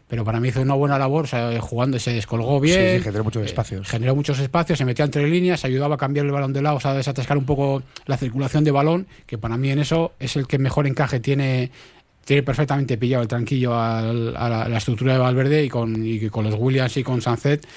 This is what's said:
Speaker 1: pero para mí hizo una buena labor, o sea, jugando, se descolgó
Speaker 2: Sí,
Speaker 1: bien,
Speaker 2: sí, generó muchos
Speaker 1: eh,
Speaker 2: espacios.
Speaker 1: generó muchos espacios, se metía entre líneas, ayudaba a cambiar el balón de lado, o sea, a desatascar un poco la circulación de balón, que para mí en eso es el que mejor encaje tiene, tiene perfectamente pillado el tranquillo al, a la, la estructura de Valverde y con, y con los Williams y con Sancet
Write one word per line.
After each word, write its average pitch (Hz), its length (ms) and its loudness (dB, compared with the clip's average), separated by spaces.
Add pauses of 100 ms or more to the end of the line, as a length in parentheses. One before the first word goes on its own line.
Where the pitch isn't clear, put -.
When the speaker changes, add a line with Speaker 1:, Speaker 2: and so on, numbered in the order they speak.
Speaker 1:
pero 113 180 -4
para 113 140 -2
mí 123 100 0
hizo 131 140 0
una 139 120 2
buena 143 220 2
labor, 139 280 2
o - 20 -4
sea, 117 340 -2
jugando, 120 380 -2
se 120 140 -2
descolgó 117 480 0
Speaker 2:
Sí, 147 60 2
Speaker 1:
bien, 185 320 4
Speaker 2:
sí, - 60 0
generó 107 200 -2
muchos 107 180 -2
Speaker 1:
eh, - 40 -2
Speaker 2:
espacios. 98 420 -6
Speaker 1:
generó 120 260 0
muchos 143 240 0
espacios, 156 400 0
se 131 60 0
metía 127 200 0
entre 143 240 0
líneas, 180 360 2
ayudaba 139 320 0
a - 20 -10
cambiar 143 280 0
el 143 60 0
balón 139 200 -2
de 139 100 -2
lado, 147 140 2
o 135 40 -2
sea, 135 120 0
a - 20 0
desatascar 139 420 -2
un 135 100 0
poco 139 360 0 (240)
la 135 100 0
circulación 135 460 -2
de 151 80 4
balón, 156 380 2 (180)
que 113 120 -8
para 113 180 -4
mí 135 140 0
en 143 100 0
eso 165 400 0
es 131 160 -4
el 135 100 0
que 139 120 0
mejor 135 280 2
encaje 135 340 0
tiene, 131 500 0 (540)
tiene 139 180 2
perfectamente 135 540 0
pillado 123 260 0
el 110 60 -2
tranquillo 120 500 0
al, 117 580 -2
a 117 120 -2
la, 113 220 0
la 113 80 0
estructura 127 340 0
de 131 60 4
Valverde 131 460 2
y 131 40 -2
con, 113 380 -2
y 113 240 -2
con 107 140 -2
los 110 100 0
Williams 131 420 0
y 131 60 0
con 123 180 -2
Sancet 139 460 0 (100)